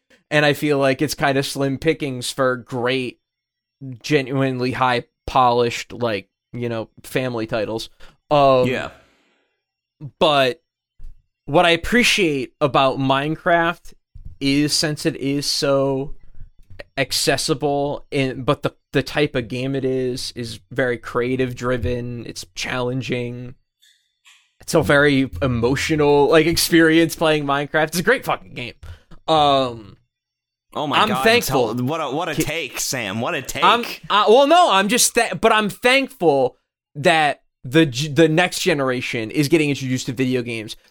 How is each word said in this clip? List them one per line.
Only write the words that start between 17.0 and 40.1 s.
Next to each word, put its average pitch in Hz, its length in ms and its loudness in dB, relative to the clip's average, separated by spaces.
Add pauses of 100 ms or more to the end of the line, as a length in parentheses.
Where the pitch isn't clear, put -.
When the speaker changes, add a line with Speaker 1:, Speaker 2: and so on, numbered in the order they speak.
Speaker 1:
and, 135 340 -4
but 147 180 0
the, - 120 -4 (160)
the 135 120 0
type 147 300 -2
of 120 140 -4
game 127 280 -6
it 131 100 -4
is, 131 500 -4
is 117 240 -10 (120)
very 123 260 -2
creative 127 580 -2
driven, 123 680 -4
it's - 280 -14
challenging. 123 1040 -6 (1040)
It's - 140 -10
a 165 80 4
very 139 500 2 (100)
emotional, 139 880 2
like, 156 180 4
experience 165 680 4
playing 156 300 0
Minecraft. 147 420 -2
It's 170 120 -6
a 175 40 -4
great 262 220 0
fucking - 300 -6
game. 120 200 -12 (520)
Um, 135 680 2 (800)
Speaker 2:
Oh 147 120 -4
my 143 120 2
Speaker 1:
I'm 208 100 2
Speaker 2:
God, 127 140 -2
Speaker 1:
thankful. 139 520 2
Speaker 2:
tell, 123 100 -2
what 160 160 -2
a, 135 120 -4
what 165 140 -4
a 151 80 -6
Speaker 1:
Ki- 156 80 -2
Speaker 2:
take, 151 380 -6
Sam. 113 400 -4
What 160 140 -4
a 139 60 -4
take. 139 220 -6
Speaker 1:
I'm, 226 220 2 (240)
uh, 202 180 2
well, 269 200 6
no, 339 220 6
I'm 196 200 2
just - 240 0
th-, 202 260 0
but 220 140 4
I'm 214 160 2
thankful 180 880 0 (380)
that 151 480 2 (200)
the 151 220 4
g-, 135 220 -4
the 151 200 4
next 175 320 2
generation 131 680 -2
is 147 180 0
getting 151 220 4
introduced 131 380 -2
to 135 60 -6